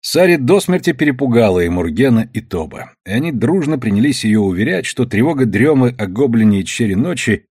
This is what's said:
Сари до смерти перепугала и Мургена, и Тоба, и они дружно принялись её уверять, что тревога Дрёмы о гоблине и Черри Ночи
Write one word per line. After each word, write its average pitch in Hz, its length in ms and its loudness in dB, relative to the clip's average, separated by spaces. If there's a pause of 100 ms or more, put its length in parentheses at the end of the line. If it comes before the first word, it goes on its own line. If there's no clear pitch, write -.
Сари 175 340 2
до 151 240 2
смерти 180 340 -2
перепугала 123 680 2
и 85 80 0
Мургена, 95 600 0
и - 80 -6
Тоба, - 540 -10 (100)
и 90 60 -16
они 139 220 -4
дружно 147 480 -2
принялись 123 440 0
её 107 200 2
уверять, 104 420 -2
что - 200 -2
тревога 131 420 0
Дрёмы 123 500 2
о 104 80 -4
гоблине 110 540 2
и 87 60 -6
Черри 107 280 -4
Ночи 123 580 -2